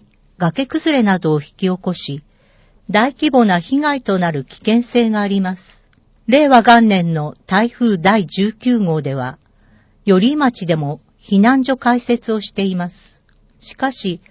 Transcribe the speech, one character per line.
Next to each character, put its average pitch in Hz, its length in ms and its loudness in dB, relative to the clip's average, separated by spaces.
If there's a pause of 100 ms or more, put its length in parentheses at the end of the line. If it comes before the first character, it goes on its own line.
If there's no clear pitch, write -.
(380)
崖 180 300 -4
崩 311 300 -2
れ 247 40 2
な 196 160 2
ど 160 160 -2
を 147 80 0
引 - 60 -20
き - 60 -20
起 185 220 -2
こ 180 180 -6
し、 143 300 -10 (680)
大 226 240 0
規 302 160 -2
模 247 140 4
な 180 140 2
被 269 200 -4
害 285 240 -4
と 190 160 -2
な 170 120 -2
る 139 120 -6
危 - 140 -20
険 233 260 0
性 240 260 0
が 214 120 -2
あ 202 60 -2
り 196 140 -2
ま 185 140 -6
す。 - 260 -20 (460)
令 277 220 4
和 247 120 6
元 233 260 6
年 175 280 0
の 151 180 -6 (140)
台 214 240 0
風 220 260 0
第 185 300 2
十 208 260 -2
九 247 240 -2
号 165 240 -2
で 139 140 -6
は、 127 240 -8 (680)
寄 185 140 4
居 262 160 2
町 247 320 -2
で 165 80 0
も 147 260 -6 (180)
避 196 200 0
難 247 260 4
所 262 120 -2
開 247 220 0
設 240 320 -4
を 214 100 -4
し - 100 -14
て 196 120 -6
い 190 120 -4
ま 175 160 -8
す。 - 320 -20 (360)
し - 160 -20
か 262 160 -4
し、 180 400 -8